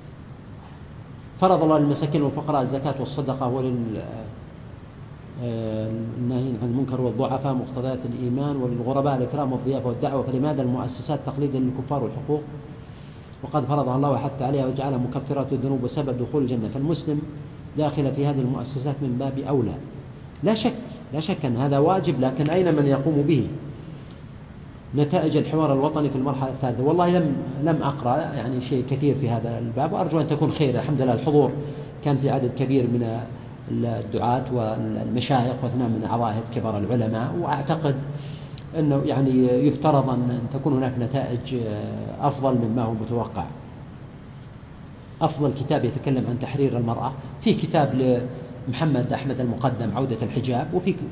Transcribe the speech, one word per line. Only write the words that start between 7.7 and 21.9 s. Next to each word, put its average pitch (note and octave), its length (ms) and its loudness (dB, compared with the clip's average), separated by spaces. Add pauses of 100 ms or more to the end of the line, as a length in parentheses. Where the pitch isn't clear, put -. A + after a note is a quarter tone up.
الإيمان، B2+ 500 0
وللغرباء C3 600 0
الإكرام C3 340 0
والضيافة B2+ 360 0
والدعوة، C3+ 360 0
فلماذا C3+ 380 0
المؤسسات B2 640 -2
تقليدا C3+ 340 0
للكفار C3 440 0
والحقوق C#3+ 380 0 (1040)
وقد C#3 220 0
فرضها C3 300 2
الله C#3 160 4
وحث C3+ 300 -2
عليها C3+ 240 2
وجعلها C3+ 320 0
مكفرات C3 540 -2
الذنوب C3 320 0
وسبب B2+ 380 -2
دخول C#3 200 0
الجنة، A#2 320 0
فالمسلم D3 480 0 (560)
داخل C#3+ 340 2
في C#3 140 0
هذه C#3+ 140 2
المؤسسات C3 600 -2
من B2+ 180 0
باب C3+ 200 -2
أولى؟ A#2+ 340 2 (720)
لا G3+ 100 4
شك، A3 200 0 (400)
لا C#3+ 60 -2
شك D#3+ 260 -2
أن A#2+ 120 2
هذا C#3 200 4
واجب، D#3+ 420 4